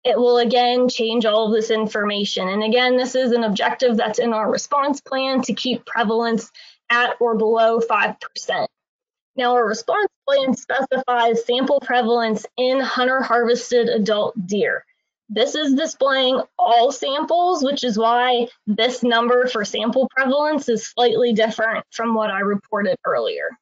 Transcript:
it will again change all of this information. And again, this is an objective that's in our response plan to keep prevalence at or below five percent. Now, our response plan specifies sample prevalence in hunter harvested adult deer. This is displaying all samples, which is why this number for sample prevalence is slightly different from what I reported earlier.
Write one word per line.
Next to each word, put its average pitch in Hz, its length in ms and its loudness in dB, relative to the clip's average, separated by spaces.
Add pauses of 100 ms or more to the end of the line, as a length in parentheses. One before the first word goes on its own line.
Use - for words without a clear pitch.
it 240 160 0
will 240 200 4
again 247 500 2
change 226 360 0
all 220 220 2
of 208 60 0
this 220 180 0
information. 208 760 -2
And 208 160 -2
again, 247 320 2
this 254 180 -2
is 254 160 0
an 233 140 2
objective 240 520 0
that's 214 220 -2
in 233 140 0
our 220 180 -2
response 285 500 -2
plan 262 420 -2
to 220 120 -4
keep - 320 -4
prevalence 226 640 -2 (400)
at 240 300 0
or 233 160 2
below 226 440 2
five 214 380 -2
percent. - 500 -6 (680)
Now, 247 180 2
our 240 120 4
response 330 420 -2 (200)
plan 269 260 2
specifies 247 920 -2
sample 269 320 0
prevalence 233 680 0 (120)
in 254 240 0
hunter 254 400 0
harvested 233 680 2
adult 214 460 0 (140)
deer. 190 360 -2 (460)
This 240 240 -2
is 302 200 0
displaying 269 680 0 (160)
all 240 340 4
samples, 320 720 0
which 277 180 -2
is 226 160 -2
why 240 500 2 (180)
this 220 360 -2
number 240 440 2
for 220 180 -4
sample 240 500 0
prevalence 277 540 0
is 220 180 -2
slightly 240 460 2
different 220 580 -2
from 226 240 -4
what 214 160 0
I 190 100 -4
reported 202 560 -2 (100)
earlier. 95 420 -2 (140)